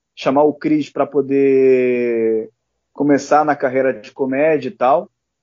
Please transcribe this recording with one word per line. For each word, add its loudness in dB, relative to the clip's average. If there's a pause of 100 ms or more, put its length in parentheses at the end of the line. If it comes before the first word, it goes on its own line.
(140)
chamar 0
o 2
Chris -2
pra -4
poder 0 (420)
começar 0
na -2
carreira -2
de -18
comédia -2
e -8
tal. 0 (340)